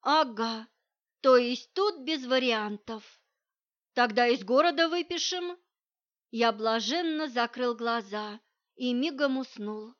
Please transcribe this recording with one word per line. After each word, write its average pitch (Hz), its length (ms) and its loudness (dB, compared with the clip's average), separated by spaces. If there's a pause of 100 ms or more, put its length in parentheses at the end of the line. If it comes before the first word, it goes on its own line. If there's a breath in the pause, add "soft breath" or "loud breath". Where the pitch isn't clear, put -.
«Ага, 226 640 0 (540)
то 254 160 8
есть 247 360 0
тут 370 280 0
без 262 240 -4
вариантов. 226 760 -2 (920)
Тогда 240 340 2
из 233 160 2
города 311 460 4
выпишем». 349 680 -4 (720)
Я 233 200 2
блаженно 233 760 -2
закрыл 240 480 -2
глаза 214 640 -6 (360)
и 247 180 -2
мигом 269 440 -2
уснул. 214 640 -10